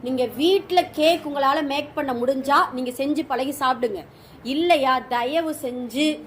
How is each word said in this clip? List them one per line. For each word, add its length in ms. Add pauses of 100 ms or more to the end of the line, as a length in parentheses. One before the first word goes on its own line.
நீங்க 240
வீட்ல 580
கேக் 440
உங்களால 340
மேக் 320
பண்ண 180
முடிஞ்சா 600
நீங்க 180
செஞ்சு 360
பழகி 340
சாப்பிடுங்க. 440 (380)
இல்லையா, 560
தயவு 640
செஞ்சு 640